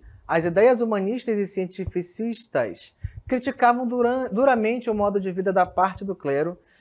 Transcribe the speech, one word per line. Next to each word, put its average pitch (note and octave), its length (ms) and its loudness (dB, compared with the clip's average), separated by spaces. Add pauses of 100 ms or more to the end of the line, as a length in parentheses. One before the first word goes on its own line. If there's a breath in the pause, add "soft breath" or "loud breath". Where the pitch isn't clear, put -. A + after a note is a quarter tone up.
(280 soft breath)
as E3 160 2
ideias G#3+ 380 4
humanistas A3 560 -2
e G3+ 100 0
cientificistas F#3 1500 -4 (320 loud breath)
criticavam B3 640 0
duran-, B3 420 0
duramente A#3 600 2
o A3 40 0
modo G3+ 240 0
de F#3+ 140 -2
vida F#3+ 220 -2
da F#3 120 4
parte F#3 380 0
do F#3+ 100 -6
clero D#3 440 -2 (240 soft breath)